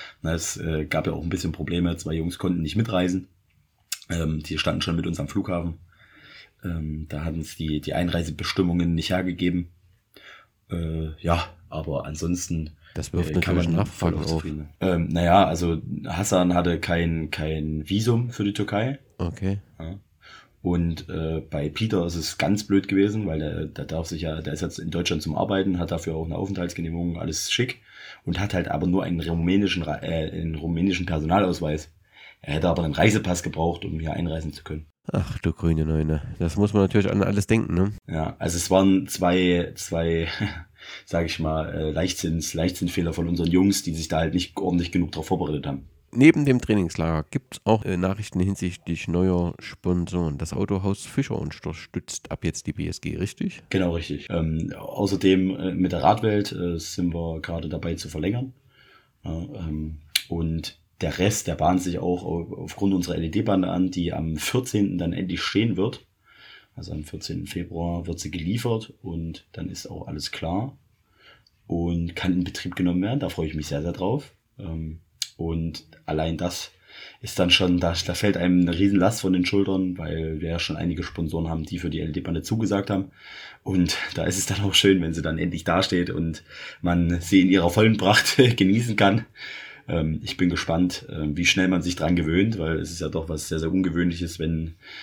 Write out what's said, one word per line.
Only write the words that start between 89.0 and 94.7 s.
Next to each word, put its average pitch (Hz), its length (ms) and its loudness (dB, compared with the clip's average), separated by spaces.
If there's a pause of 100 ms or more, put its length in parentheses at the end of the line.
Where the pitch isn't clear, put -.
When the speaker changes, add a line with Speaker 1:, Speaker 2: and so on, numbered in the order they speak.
Speaker 1:
Ähm, 78 380 0
ich - 120 -8
bin 90 120 4
gespannt, 87 640 0
ähm, 76 260 -2
wie 85 100 0
schnell 92 220 4
man 90 140 2
sich 90 140 -2
dran 82 200 2
gewöhnt, 92 420 2
weil 80 200 0
es 80 120 -6
ist 85 100 -10
ja 80 80 -2
doch 82 200 -4
was 78 200 -6
sehr, 82 100 -2
sehr 80 120 -2
Ungewöhnliches, 87 680 0
wenn, 82 360 -4 (280)